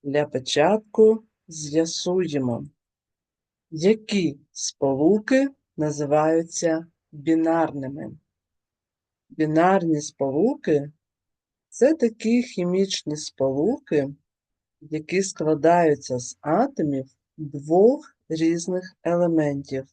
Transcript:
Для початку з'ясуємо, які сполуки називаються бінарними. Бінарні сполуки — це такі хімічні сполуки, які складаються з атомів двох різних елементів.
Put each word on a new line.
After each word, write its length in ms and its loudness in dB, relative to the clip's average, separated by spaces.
Для 240 -2
початку 960 2
з'ясуємо, 1160 -4
які 680 0
сполуки 960 0
називаються 1080 0
бінарними. 1040 -2
Бінарні 720 2
сполуки — 920 -2
це 260 2
такі 480 0
хімічні 760 -2
сполуки, 920 -2
які 420 -4
складаються 960 2
з 220 -12
атомів 760 -2
двох 800 0
різних 720 -4
елементів. 920 -2